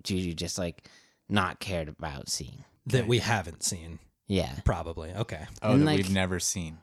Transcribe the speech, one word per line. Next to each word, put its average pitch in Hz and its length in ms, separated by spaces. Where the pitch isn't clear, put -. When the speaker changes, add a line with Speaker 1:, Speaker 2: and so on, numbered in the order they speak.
Speaker 1:
you 92 240
just, 82 240
like, 87 300
not 92 300
cared 85 300
about 76 400
seeing? - 340
Speaker 2:
That 123 220
we 120 120
haven't 101 440
seen. 82 360
Speaker 1:
Yeah. 85 260
Speaker 2:
Probably. 82 480
Okay. 92 340
Speaker 3:
Oh, 107 120
Speaker 1:
And, 139 80
Speaker 3:
that 151 40
Speaker 1:
like, 101 120
Speaker 3:
we've 95 140
never 92 280
seen. 82 440